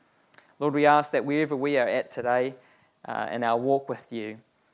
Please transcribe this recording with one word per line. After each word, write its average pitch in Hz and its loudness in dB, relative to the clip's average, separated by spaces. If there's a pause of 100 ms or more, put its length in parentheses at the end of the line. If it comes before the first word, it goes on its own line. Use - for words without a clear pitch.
(580)
Lord, 143 0
we 147 2
ask 147 6
that 123 2
wherever 147 0
we 139 0
are 120 2
at 113 -2
today, 127 -2 (520)
uh, 110 -6
in 120 -4
our 117 2
walk 135 0
with - -10
you, 110 -8 (360)